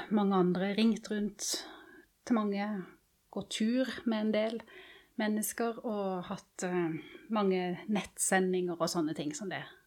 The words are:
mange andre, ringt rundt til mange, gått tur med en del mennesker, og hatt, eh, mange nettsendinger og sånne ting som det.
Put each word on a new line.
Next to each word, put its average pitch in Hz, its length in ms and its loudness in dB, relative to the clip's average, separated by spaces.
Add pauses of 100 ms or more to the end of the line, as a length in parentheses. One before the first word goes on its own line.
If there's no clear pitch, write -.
(100)
mange 202 240 4
andre, 180 400 4
ringt 220 360 2
rundt 208 360 -4 (760)
til 247 100 2
mange, 202 320 0 (680)
gått 196 180 -8
tur 247 420 0 (140)
med 220 200 0
en 214 80 2
del 220 240 0 (600)
mennesker, 214 640 0
og 196 400 -2
hatt, - 400 -8
eh, 175 340 0 (320)
mange 185 480 2 (100)
nettsendinger 185 840 2
og 165 160 0
sånne 160 240 0
ting 147 200 -4
som 202 140 -10
det. 151 140 -6 (240)